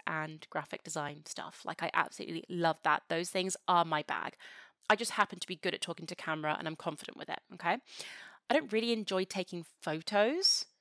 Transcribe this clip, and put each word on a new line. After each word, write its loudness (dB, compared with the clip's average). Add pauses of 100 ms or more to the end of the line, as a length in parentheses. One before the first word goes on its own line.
and -4
graphic -6
design -6
stuff. -12
Like, -6
I -2
absolutely -2
love 2
that. 6
Those 0
things 0 (120)
are 8
my 0
bag. -4 (540)
I 8
just -2
happen 2
to -6
be -6
good -2
at -4
talking -8
to -8
camera, -2
and -4
I'm -6
confident -8
with -12
it, -6 (120)
okay? 0 (720)
I 4
don't 2
really 2
enjoy 0
taking -6 (160)
photos, 4 (160)